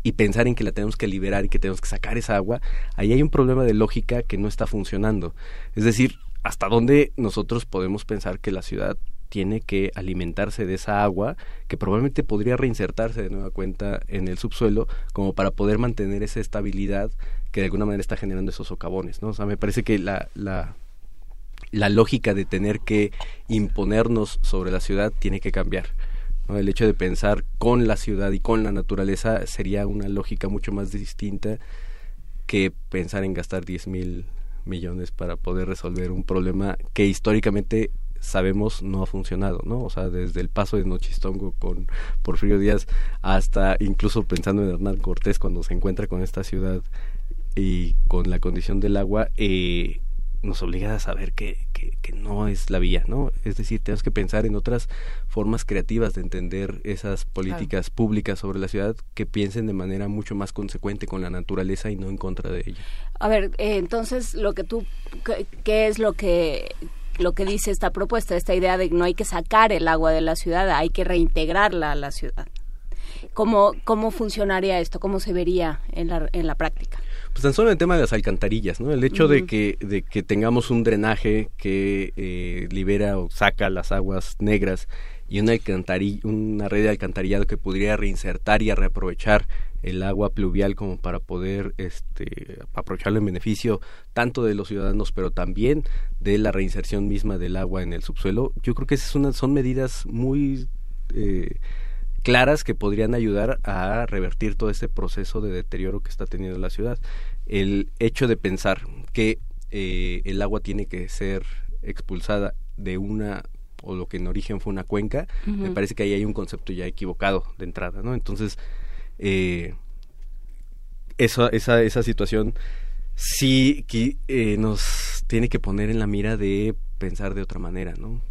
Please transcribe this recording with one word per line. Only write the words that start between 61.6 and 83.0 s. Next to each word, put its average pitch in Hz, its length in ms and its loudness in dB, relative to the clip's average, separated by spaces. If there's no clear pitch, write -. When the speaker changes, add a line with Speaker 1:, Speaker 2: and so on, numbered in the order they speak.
Speaker 1:
y 101 40 -4
no 95 140 -6
en 98 80 -6
contra 92 320 -4
de 90 160 -4
ella. - 160 -6
Speaker 2:
A 214 80 0
ver, 208 320 2
eh, 208 180 0
entonces, 226 560 -2
lo 208 200 0
que 190 100 -4
tú, 233 200 -4
qué, 208 220 -2
qué 220 240 4
es 214 120 0
lo 220 140 2
que, 170 600 0
lo 175 140 2
que 196 120 0
dice 202 240 0
esta 202 220 0
propuesta, 214 440 -2
esta 180 200 0
idea 185 240 2
de 180 100 0
que 165 60 0
no 175 80 4
hay 175 100 2
que 202 120 -2
sacar 214 460 4
el 165 160 2
agua 160 240 4
de 160 100 2
la 160 140 0
ciudad, 175 360 0
hay 156 180 2
que 185 140 0
reintegrarla 170 880 2
a 143 40 0
la 143 140 -4
ciudad? - 380 -4
¿Cómo, 208 400 6
cómo 220 260 2
funcionaría 196 720 0
esto? - 180 -4
¿Cómo 196 220 -2
se - 100 -2
vería 175 480 0
en 165 160 -2
la, 165 240 0
en 170 120 0
la 151 100 0
práctica? - 440 -2
Speaker 1:
Pues - 100 0
tan 139 120 4
solo 220 180 6
el 180 60 4
tema 175 180 4
de 165 60 6
las 113 100 2
alcantarillas, 104 720 2
¿no? 131 100 0
El 131 120 4
hecho 139 260 6
de 143 100 8
Speaker 2:
Ujú. 92 80 0
Speaker 1:
que, 104 320 2
de 101 220 0
que - 220 -2
tengamos 113 460 2
un 117 140 4
drenaje 107 720 2
que, 98 640 0
eh, 90 520 -4
libera 98 480 2